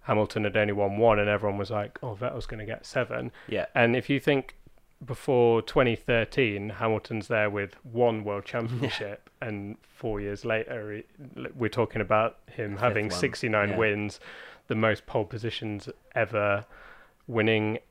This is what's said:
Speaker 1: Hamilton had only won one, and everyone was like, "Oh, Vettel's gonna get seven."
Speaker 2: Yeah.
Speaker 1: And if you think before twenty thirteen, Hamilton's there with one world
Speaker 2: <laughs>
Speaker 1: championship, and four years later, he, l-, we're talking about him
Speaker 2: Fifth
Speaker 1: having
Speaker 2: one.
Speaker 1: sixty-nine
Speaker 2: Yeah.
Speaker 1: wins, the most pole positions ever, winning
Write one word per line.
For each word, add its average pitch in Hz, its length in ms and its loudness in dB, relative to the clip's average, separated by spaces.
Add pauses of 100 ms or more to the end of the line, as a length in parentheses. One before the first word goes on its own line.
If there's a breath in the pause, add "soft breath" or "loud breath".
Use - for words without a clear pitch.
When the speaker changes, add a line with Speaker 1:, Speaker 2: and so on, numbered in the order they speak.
Speaker 1:
Hamilton 107 420 0
had 104 120 0
only 104 160 4
won 101 260 0
one, 110 200 6
and 104 100 2
everyone 101 300 0
was 98 120 -4
like, 104 320 -4
"Oh, 123 120 -6
Vettel's 117 320 -6
gonna 110 200 -8
get 113 200 -10
seven." 120 460 -4 (160 loud breath)
Speaker 2:
Yeah. 98 260 -2
Speaker 1:
And 117 220 6
if 123 140 -2
you 139 100 2
think 139 340 2 (500)
before 120 580 4
twenty 117 340 4
thirteen, 110 760 0
Hamilton's 110 580 -2
there 107 220 2
with 101 240 -4 (100)
one 113 400 2
world 101 200 -4
Speaker 2:
<laughs> - 80 -14
Speaker 1:
championship, 117 760 -4 (100)
and 104 420 -6
four 107 380 -6
years 101 240 -8
later, 110 480 -4
he, 107 120 -10 (320)
l-, 127 180 -10
we're 117 140 0
talking 113 340 0
about 107 360 2 (140)
him 104 200 -6
Speaker 2:
Fifth 98 80 -6
Speaker 1:
having 107 280 2
Speaker 2:
one. 92 100 -4
Speaker 1:
sixty-nine 107 520 2
Speaker 2:
Yeah. 95 60 0
Speaker 1:
wins, 104 440 0 (480 loud breath)
the 113 60 -2
most 110 320 2
pole 110 180 0
positions 107 640 -8 (260)
ever, 104 520 0 (600 loud breath)
winning 110 520 2 (120)